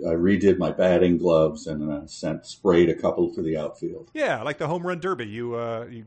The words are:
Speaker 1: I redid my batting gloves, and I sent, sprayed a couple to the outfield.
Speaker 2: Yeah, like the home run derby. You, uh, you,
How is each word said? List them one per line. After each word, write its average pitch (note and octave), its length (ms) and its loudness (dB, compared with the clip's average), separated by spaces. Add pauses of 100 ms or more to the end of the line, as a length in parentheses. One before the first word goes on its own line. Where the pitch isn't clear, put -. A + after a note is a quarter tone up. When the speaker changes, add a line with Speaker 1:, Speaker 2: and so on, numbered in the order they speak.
Speaker 1:
I E2 80 0
redid F#2 440 4
my D#2+ 140 0
batting F2+ 460 4
gloves, D#2+ 480 2
and D2+ 260 -6
I D2+ 140 -10
sent, - 400 -8
sprayed F2 420 4
a D#2+ 60 2
couple E2+ 400 0
to - 80 -6
the D#2+ 160 -2
outfield. D2+ 560 -10
Speaker 2:
Yeah, G3 280 -2
like C#3+ 160 -6
the D#3+ 80 -4
home F3 200 -4
run F3+ 120 -4
derby. D#3 280 -4
You, A#2 300 -8
uh, A#2 340 -6
you, A2+ 160 -16